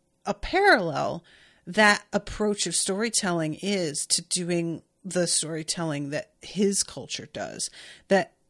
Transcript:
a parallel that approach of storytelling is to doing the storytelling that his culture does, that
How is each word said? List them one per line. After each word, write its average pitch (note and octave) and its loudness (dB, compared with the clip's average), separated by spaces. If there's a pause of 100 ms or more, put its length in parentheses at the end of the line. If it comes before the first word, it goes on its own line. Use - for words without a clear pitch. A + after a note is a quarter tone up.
(260)
a G3+ -2
parallel C4+ 2 (420)
that G#3 4
approach G#3 -2
of E3 -4
storytelling F#3 0
is F3+ -2
to - 2
doing E3+ -2 (240)
the F3 0
storytelling D#3 -2
that D3 -6 (100)
his G3 0
culture - -10
does, A1+ -8 (380)
that F#3+ 2 (160)